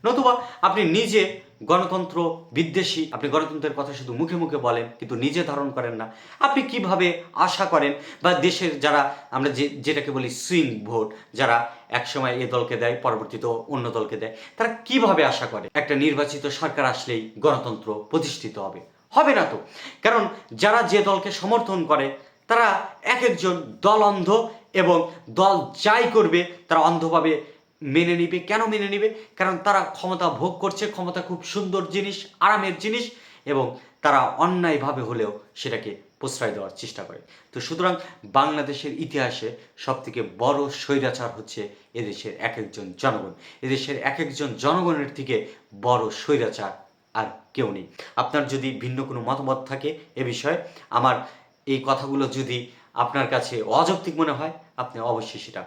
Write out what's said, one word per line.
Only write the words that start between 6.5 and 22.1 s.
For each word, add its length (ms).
কিভাবে 640
আশা 320
করেন 280
বা 100
দেশের 460
যারা 360
আমরা 180
যে, 200
যেটাকে 420
বলি 180
সুইং 500
ভোট, 340
যারা 380
একসময় 460
এ 120
দলকে 300
দেয় 260
পরবর্তীতে 440
অন্য 440
দলকে 260
দেয়, 200
তারা 120
কিভাবে 560
আশা 200
করে 280
একটা 220
নির্বাচিত 520
সরকার 380
আসলেই 540
গণতন্ত্র 680
প্রতিষ্ঠিত 500
হবে? 200
হবে 240
না 100
তো। 120
কারণ 240
যারা 280
যে 220
দলকে 280
সমর্থন 540
করে 320